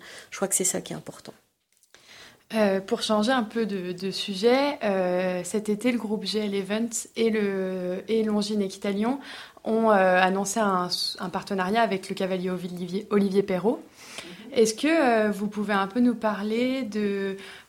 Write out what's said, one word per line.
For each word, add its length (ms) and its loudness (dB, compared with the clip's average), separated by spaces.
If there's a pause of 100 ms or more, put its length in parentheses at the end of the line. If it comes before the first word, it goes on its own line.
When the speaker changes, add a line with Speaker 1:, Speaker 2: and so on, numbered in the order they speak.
(300)
Speaker 1:
Je 60 -16
crois 140 -4
que 60 -2
c'est 100 0
ça 160 -2
qui 100 -12
est 60 -10
important. 360 -16 (1200)
Speaker 2:
Euh, 240 4
pour 240 -4
changer 280 2
un 120 2
peu 240 -2
de, 240 -6
de 180 -6
sujet, 760 0
euh, 600 0
cet 260 -4
été, 220 2
le 80 0
groupe 260 -4
G 140 -2
L 160 -2
Events 600 -4
et 140 4
le, 800 -2
et 160 2
Longines 400 0
Equitalion 560 -2 (460)
ont, 260 4
euh, 20 8
annoncé 640 4
un, 300 2 (300)
un 100 -4
partenariat 540 0
avec 260 -2
le 60 -4
cavalier 340 -2
Olivier, 600 -6
Olivier 320 4
Perrault. 400 0 (680)
Est-ce 220 4
que, 140 -2
euh, 440 4
vous 140 -4
pouvez 300 -2
un 100 2
peu 140 -4
nous 160 4
parler 680 -2
de 560 -2 (320)